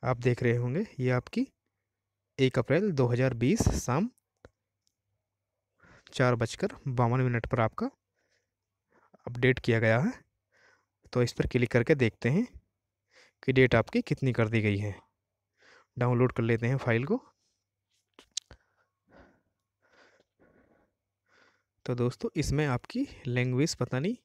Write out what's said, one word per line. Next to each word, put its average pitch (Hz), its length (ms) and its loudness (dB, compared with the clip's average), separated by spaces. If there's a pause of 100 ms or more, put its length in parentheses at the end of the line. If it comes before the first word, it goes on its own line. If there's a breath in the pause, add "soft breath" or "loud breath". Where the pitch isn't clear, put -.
आप 123 160 -2
देख 123 240 0
रहे 120 140 2
होंगे 123 300 -4 (140)
ये 127 120 0
आपकी 208 340 -2 (920)
एक 131 200 2
अप्रैल 170 340 0
दो 135 140 2
हज़ार 123 300 0
बीस 131 400 2
शाम 170 340 -2 (2000 soft breath)
चार 123 240 2
बजकर 120 380 -4 (140)
बावन 123 340 0
मिनट 123 240 -2
पर 120 140 -2
आपका 160 300 -2 (1400 soft breath)
अपडेट 123 340 2
किया 113 200 2
गया 113 200 4
है। 214 120 0 (1000 soft breath)
तो 123 100 2
इस 120 100 -2
पर - 140 -2
क्लिक 123 260 0
करके 120 240 4
देखते 120 340 0
हैं 202 160 0 (960 soft breath)
कि 131 100 -2
डेट 131 220 6
आपकी 120 280 2
कितनी 135 300 -2
कर 113 160 2
दी 113 140 2
गई 104 160 2
है। 101 160 -6 (1040 soft breath)
डाउनलोड 123 360 2
कर - 100 -4
लेते 113 240 0
हैं 131 120 0
फाइल 120 260 0
को। 196 120 -2 (4000 soft breath)
तो 127 80 -4
दोस्तों, 120 420 -4
इसमें 147 300 -2
आपकी 143 400 -4 (200)
लैंग्वेज 127 500 -2
पता 123 220 -4
नहीं 190 260 -4